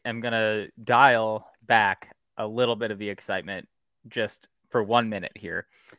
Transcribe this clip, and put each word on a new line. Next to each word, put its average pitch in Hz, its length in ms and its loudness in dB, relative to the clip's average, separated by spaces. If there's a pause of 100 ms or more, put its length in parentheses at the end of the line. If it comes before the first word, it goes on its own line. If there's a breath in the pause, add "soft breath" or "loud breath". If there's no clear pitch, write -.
am 117 160 -6
gonna 110 460 -2 (140)
dial 113 680 4 (180)
back 104 500 2 (220)
a 110 100 -6
little 117 300 0
bit 110 120 -4
of 104 80 -6
the 104 120 -8
excitement 95 580 -8 (400)
just - 400 -6 (220)
for 120 120 0
one 113 280 2
minute 98 260 -8
here, 87 320 -10 (320 soft breath)